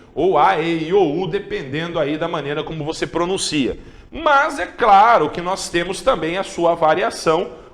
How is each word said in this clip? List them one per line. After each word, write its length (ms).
Ou 240
A, 220
E, 300
I, 40
O, 280
U, 60
dependendo 720
aí 180
da 100
maneira 360
como 200
você 240
pronuncia. 720
Mas 480
é 60
claro 640
que 120
nós 280
temos 320
também 360
a 60
sua 320
variação 760